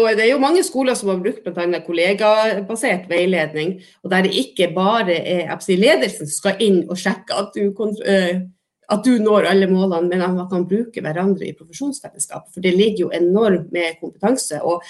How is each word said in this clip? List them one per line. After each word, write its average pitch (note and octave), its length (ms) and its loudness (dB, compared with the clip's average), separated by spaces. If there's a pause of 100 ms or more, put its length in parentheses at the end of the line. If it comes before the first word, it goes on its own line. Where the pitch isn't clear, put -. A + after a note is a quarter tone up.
det A3 200 2
er B3+ 80 6
jo C#4+ 80 2
mange E4 220 4
skoler B3+ 360 -2
som G3 140 -2
har F3+ 100 -2
brukt - 220 -4
blant F3+ 120 -6
annet F3 280 -2
kollegabasert G3+ 1200 0
veiledning, E3+ 680 0 (260)
og F#3 80 -8
der F#3 160 4
det G3+ 80 -2
ikke F#3+ 400 -2
bare F#3+ 400 0
er, E3+ 300 -2
jeg D3+ 80 -8
vil E3+ 100 -10
si, F#3 160 0
ledelsen G#3+ 480 2
som - 80 -8
skal G3 300 -2
inn F#3 180 4
og F#3 160 -8
sjekke - 400 -4
at G3+ 160 -8
du G3+ 160 -2
kont-, G#3+ 320 -6
eh, F#3 380 0 (480)
at G#3 160 -2
du B3+ 120 6
når G#3 300 4
alle F#3+ 240 4
målene, F#3 400 2
men F3+ 140 0
at F3+ 100 0
man F3+ 160 -4
kan F3 160 0
bruke A#3 340 -4
hverandre F3 460 -2
i D#3 80 -10
profesjonsfellesskapet, - 960 -10
for F#3 140 -6
det F3+ 100 4
ligger G3 300 2
jo - 100 -4
enormt F3+ 560 2
med E3 300 -2
kompetanse, F3+ 580 -2
og F3 300 -2